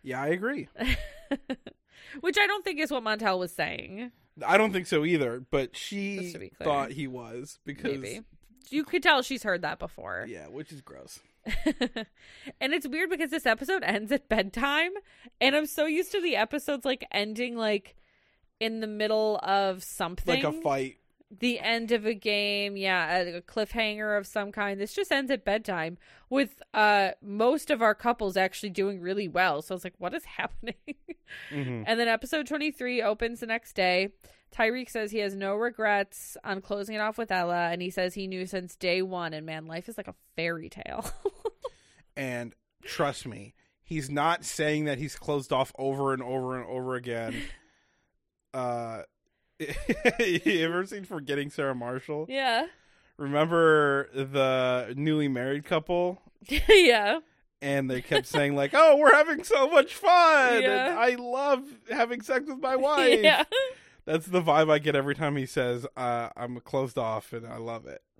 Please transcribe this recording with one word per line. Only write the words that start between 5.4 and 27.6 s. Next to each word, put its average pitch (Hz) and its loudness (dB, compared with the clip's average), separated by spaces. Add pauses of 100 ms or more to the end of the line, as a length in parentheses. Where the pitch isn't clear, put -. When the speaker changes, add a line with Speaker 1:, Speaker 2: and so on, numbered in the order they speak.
Speaker 1:
but - -2
she 202 -8
Speaker 2:
Just 180 -10
to - -12
be 95 -16
clear. - -12
Speaker 1:
thought 139 0
he 139 -8
was 123 -12
because - -12 (160)
Speaker 2:
Maybe. 117 -10 (500)
You 294 -2
could 330 -4
tell 294 4
she's 254 -8
heard 185 -4
that 156 -4
before. 95 -10
Speaker 1:
Yeah, 82 -14
which 131 -14
is 143 -18
gross. - -20 (260)
Speaker 2:
<laughs> 220 -4 (1080)
And 269 -2
it's 311 -2
weird 311 -4
because 320 -4
this 302 -4
episode 269 0
ends 214 -2
at - -2
bedtime, 277 0 (480)
and 269 4
I'm 302 2
so 302 -2
used 320 -2
to 403 -2
the 330 -2
episodes, 269 -2
like, 254 -4
ending, 220 -4
like, 214 -2 (680)
in 226 -4
the 220 -6
middle 214 0
of 196 0
something. 180 -2
Speaker 1:
Like - 0
a 151 0 (100)
fight. 135 -2 (340)
Speaker 2:
The 233 -2
end 226 -2
of 214 0
a 226 0
game, 202 -2
yeah, 185 0
a, 175 -4
a 180 -10
cliffhanger 214 -2
of 196 -2
some 208 -4
kind. 202 -4
This 208 -6
just 392 -2
ends 277 0
at 269 -2
bedtime 180 -2 (320)
with, 262 -2 (100)
uh, 208 4 (120)
most 220 0